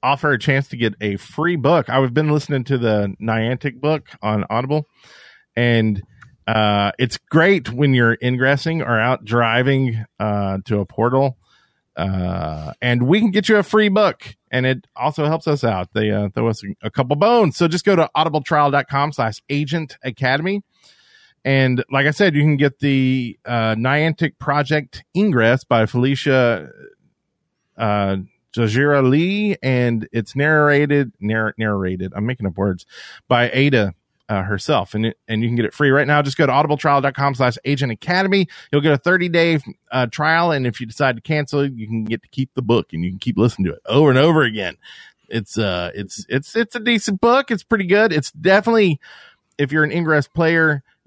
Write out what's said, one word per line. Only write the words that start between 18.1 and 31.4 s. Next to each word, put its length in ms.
audibletrial 560
dot 160
com 240
slash 280
agent 520
academy. 600
And 480
like 140
I 60
said, 220
you 80
can 140
get 240
the, 640
uh, 300
Niantic 640
Project 680
Ingress 500
by 220
Felicia, 840
uh, 400
Jazira 520
Lee, 540
and 500
it's 240
narrated, 840
narr-, 360